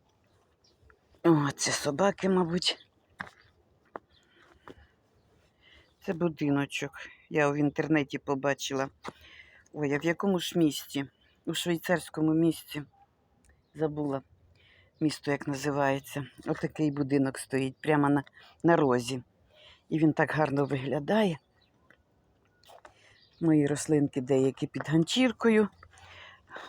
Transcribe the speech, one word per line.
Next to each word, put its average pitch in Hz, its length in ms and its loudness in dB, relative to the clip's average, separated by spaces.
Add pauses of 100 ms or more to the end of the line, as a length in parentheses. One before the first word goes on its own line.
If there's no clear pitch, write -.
(1200)
О, 147 320 6
це - 160 -2
собаки, 185 580 0
мабуть. 180 580 0 (3250)
Це 196 80 -2
будиночок. 143 800 -2 (380)
Я 151 200 2
в 143 60 0
інтернеті 147 600 0
побачила. 139 720 -4 (840)
Ой, 147 200 -2
а 147 40 0
в 143 80 -6
якому 180 340 0
ж - 200 -4
місті? 143 460 -2 (400)
У 165 80 -6
швейцарському 160 800 -2
місті. 160 500 0 (920)
Забула 147 460 -2 (800)
місто, 151 320 -2
як 139 160 -4
називається. 139 800 -2 (220)
Отакий 151 440 -2
будинок 139 480 0
стоїть 131 420 -4
прямо 147 280 2
на, 143 140 2 (400)
на 170 120 6
розі. 123 480 0 (640)
І 160 100 -2
він 151 140 4
так - 180 0
гарно 143 340 0
виглядає. 147 720 -2 (2000)
Мої 156 260 4
рослинки 143 540 0
деякі 131 460 0
під - 220 -8
ганчіркою. 214 800 2 (1000)